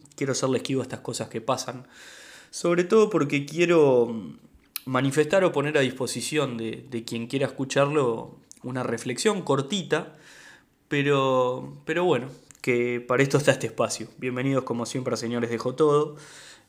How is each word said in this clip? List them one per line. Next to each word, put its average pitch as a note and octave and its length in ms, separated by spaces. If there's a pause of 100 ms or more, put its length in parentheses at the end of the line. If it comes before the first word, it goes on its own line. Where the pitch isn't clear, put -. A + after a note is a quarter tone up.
(140)
quiero C3+ 200
serle C3 240
esquivo C3 240
a - 20
estas - 160
cosas A#2+ 280
que A2+ 120
pasan, B2 480 (600)
sobre F3 340
todo G#3+ 260
porque C#3+ 340
quiero C3+ 920 (480)
manifestar C#3 580
o F3 80
poner D3 260
a C#3+ 40
disposición B2+ 760
de, A2+ 320
de A2+ 160
quien A#2 220
quiera C3+ 200
escucharlo C3+ 920 (240)
una B2+ 220
reflexión B2+ 580
cortita, D3+ 760 (680)
pero, C3+ 1000
pero E3 200
bueno, C3+ 240 (320)
que A#2+ 400
para B2 240
esto C#3 120
está C#3 140
este - 160
espacio. - 420 (100)
Bienvenidos B2+ 440
como A#2 240
siempre B2+ 280
a - 20
Señores A#2+ 340
Dejó B2 240
Todo. D3+ 420 (520)